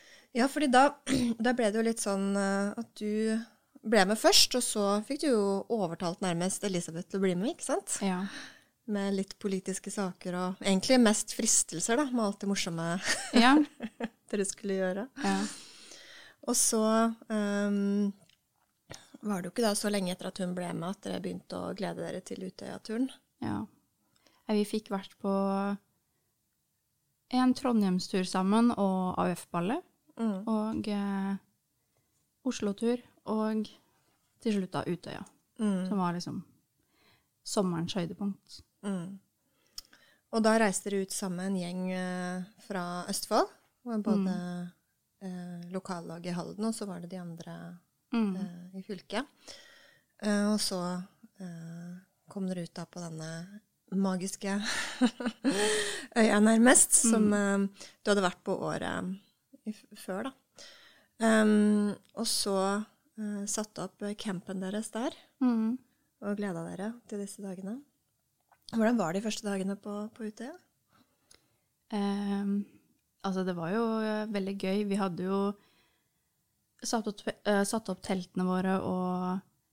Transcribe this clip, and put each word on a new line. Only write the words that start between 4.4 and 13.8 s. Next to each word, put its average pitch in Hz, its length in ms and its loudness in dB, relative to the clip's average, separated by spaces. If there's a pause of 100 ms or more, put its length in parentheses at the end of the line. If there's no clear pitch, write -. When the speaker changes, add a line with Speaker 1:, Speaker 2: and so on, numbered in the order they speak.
Speaker 1:
og 247 80 2
så 208 420 0
fikk 285 160 -4
du 330 60 0
jo 202 420 2
overtalt 175 520 -2
nærmest 180 420 0
Elisabeth 175 460 -4
til 196 100 -2
å 190 40 2
bli 180 120 2
med, 233 200 -2
ikke - 80 -12
sant? - 380 -2
Speaker 2:
Ja. 190 240 0 (640)
Speaker 1:
Med 202 280 0
litt 190 240 -4
politiske 190 520 -4
saker, 185 440 -6
og 180 240 -4
egentlig 196 420 4
mest 214 320 4
fristelser - 640 0
da, 294 80 2
med 247 180 0
alt 202 160 -2
det 202 100 -2
morsomme 170 500 -2 (160)
<laughs> 762 180 -8
Speaker 2:
Ja. 254 220 8 (720)